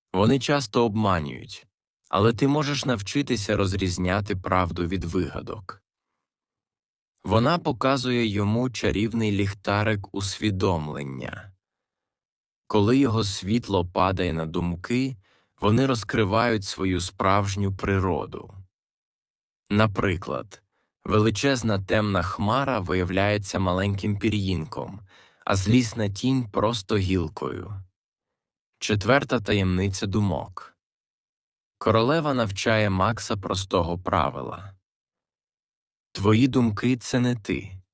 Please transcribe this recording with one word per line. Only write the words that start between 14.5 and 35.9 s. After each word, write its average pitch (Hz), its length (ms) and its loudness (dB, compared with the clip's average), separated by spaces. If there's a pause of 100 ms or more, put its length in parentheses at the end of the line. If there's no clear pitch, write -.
вони 113 260 4
розкривають 113 800 0
свою 92 360 -2
справжню 98 760 0
природу. 95 800 -2 (1160)
Наприклад, 95 920 -2 (420)
величезна 107 720 2
темна 98 440 0
хмара 113 580 0
виявляється 95 800 0
маленьким 98 600 0
пір'їнком, 95 840 -2 (440)
а 104 120 2
злісна 110 520 2
тінь 127 420 -2
просто 113 460 -2
гілкою. 92 880 -4 (920)
Четверта 117 640 2
таємниця 98 640 0
думок. 98 720 -4 (1000)
Королева 135 560 2
навчає 107 560 0
Макса 101 460 0
простого 95 600 -2
правила. 71 760 -2 (1400)